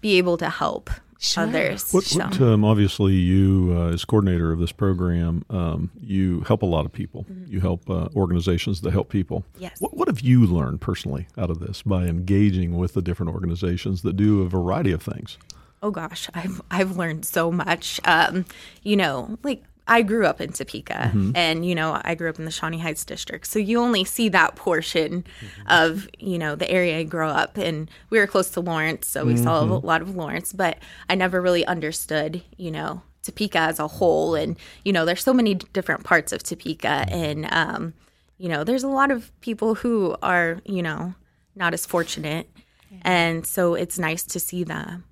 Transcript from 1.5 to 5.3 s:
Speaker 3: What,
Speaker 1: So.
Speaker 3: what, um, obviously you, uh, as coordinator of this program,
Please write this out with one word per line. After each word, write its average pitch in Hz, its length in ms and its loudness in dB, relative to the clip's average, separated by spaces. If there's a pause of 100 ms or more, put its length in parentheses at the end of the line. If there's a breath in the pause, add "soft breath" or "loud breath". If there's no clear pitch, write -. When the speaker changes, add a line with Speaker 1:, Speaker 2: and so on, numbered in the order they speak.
Speaker 3:
What, 190 100 4
Speaker 1:
So. 165 220 0
Speaker 3:
what, 190 160 0
um, 110 240 6
obviously 101 480 4
you, 92 600 4
uh, 85 180 0
as 85 100 -4
coordinator 90 480 2
of 82 80 -2
this 85 140 -2
program, 87 760 0